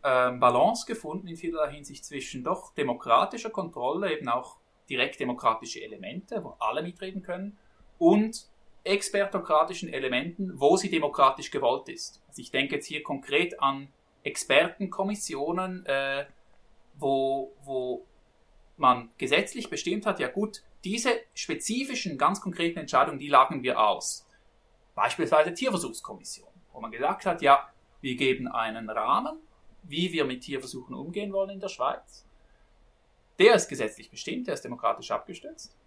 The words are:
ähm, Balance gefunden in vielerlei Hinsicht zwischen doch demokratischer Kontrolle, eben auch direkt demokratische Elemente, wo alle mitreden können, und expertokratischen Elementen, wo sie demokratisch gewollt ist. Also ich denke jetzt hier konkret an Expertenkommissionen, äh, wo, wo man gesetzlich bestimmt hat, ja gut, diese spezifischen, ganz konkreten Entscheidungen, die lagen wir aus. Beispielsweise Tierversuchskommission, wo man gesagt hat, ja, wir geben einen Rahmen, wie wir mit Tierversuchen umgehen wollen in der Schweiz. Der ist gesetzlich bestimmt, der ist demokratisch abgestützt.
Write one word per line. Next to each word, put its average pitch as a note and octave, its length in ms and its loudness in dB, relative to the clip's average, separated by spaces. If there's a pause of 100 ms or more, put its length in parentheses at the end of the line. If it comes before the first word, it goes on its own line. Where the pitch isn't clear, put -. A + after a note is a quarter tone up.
ähm, B2+ 360 2
Balance B2+ 460 6
gefunden F#3 420 -8
in E3 80 -10
vielerlei D#3+ 360 -4
Hinsicht C#3+ 320 -16
zwischen C3 380 -10
doch F3 320 -6
demokratischer C#3 760 2
Kontrolle, E3 600 -4
eben C#3 160 -6
auch B2+ 280 -2 (340)
direkt B2+ 300 -2
demokratische B2 640 -2
Elemente, A2 600 -10
wo - 160 -14
alle A#2+ 240 -2
mitreden F#3+ 400 -10
können, F#3+ 340 -10 (420)
und G3+ 500 4 (360)
expertokratischen F#3 1080 0
Elementen, C3+ 680 -4
wo D#3 180 8
sie F#3+ 140 0
demokratisch C#3+ 600 2
gewollt C3 360 0
ist. - 400 -14
Also - 140 -16
ich - 80 -16
denke C3+ 240 -2
jetzt C#3 120 -4
hier D3+ 160 -8
konkret D3 580 -2
an C#3 280 0 (360)
Expertenkommissionen, F3 1600 -2
äh, C#3 400 -2 (720)
wo, C3+ 540 0 (100)
wo C3 420 -4 (720)
man B2 420 2
gesetzlich E3 520 0
bestimmt - 360 -2
hat, G3 140 0
ja B2+ 80 -2
gut, G#3+ 340 -4 (220)
diese A#3 360 0 (140)
spezifischen, G#3+ 840 -4
ganz E3+ 220 4
konkreten E3+ 400 -4
Entscheidungen, C#3+ 380 2
die C#3+ 100 -10
lagen C3 340 6
wir B2 180 2
aus. - 460 0 (680)
Beispielsweise D#3 600 2
Tierversuchskommission, - 960 -6 (220)
wo B2+ 80 -18
man A2+ 100 -12
gesagt C#3+ 340 -4
hat, E3+ 180 0
ja, C#3 260 6 (320)
wir B2+ 160 -4
geben B2+ 320 0
einen A2+ 420 -4
Rahmen, G3+ 480 0 (460)
wie D#3+ 280 -2
wir D#3 120 2
mit B2+ 180 -6
Tierversuchen C3 520 -8
umgehen F3+ 380 -8
wollen G3 180 -2
in G3 100 -12
der F#3+ 80 -8
Schweiz. - 580 -6 (1120)
Der A3 160 10
ist - 140 2
gesetzlich B2 420 -6
bestimmt, - 380 -8
der D#3 60 -2
ist - 100 -10
demokratisch - 460 -4
abgestützt. - 680 -8 (100)